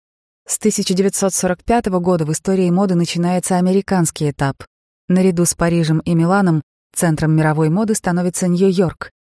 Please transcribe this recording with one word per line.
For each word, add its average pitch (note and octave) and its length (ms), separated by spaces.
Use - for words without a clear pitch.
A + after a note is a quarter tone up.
С - 120
тысяча G3 360
девятьсот F#3+ 400
сорок F3+ 300
пятого A3+ 340
года F3 260
в D3+ 80
истории F#3 380
моды F#3 240
начинается F3 640
американский F3+ 720
этап. - 340
Наряду F3+ 360
с - 80
Парижем E3+ 460
и E3+ 160
Миланом E3+ 480
центром D#3 420
мировой D#3 320
моды G#3 260
становится F3+ 540
Нью-Йорк — F3+ 640